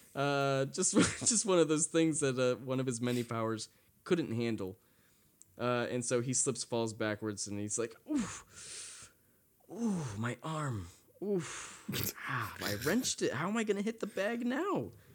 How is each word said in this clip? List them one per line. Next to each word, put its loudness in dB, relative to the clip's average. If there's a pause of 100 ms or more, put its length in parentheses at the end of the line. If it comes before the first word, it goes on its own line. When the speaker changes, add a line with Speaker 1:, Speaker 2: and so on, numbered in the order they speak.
(140)
Speaker 1:
Uh, 2
just, 0
<laughs> 4
just 4
one 6
of 8
those 2
things 4
that, 2
uh, 4 (100)
one 0
of 0
his -2
many 2
powers -2 (360)
couldn't 0
handle. -2 (840)
Uh, 0
and 0
so 2
he -2
slips, 0
falls -2
backwards, -2
and -4
he's -2
like, -2 (160)
"Oof. -6 (640)
Ooh, 0 (240)
my -2
arm. -4 (340)
Oof. -4 (160)
Speaker 2:
<laughs> -4 (140)
Speaker 1:
Ah, -4 (100)
I 0 (100)
wrenched 0
it. 2
How -2
am -2
I 2
gonna 0
hit -4
the -2
bag -2
now?" 0 (280)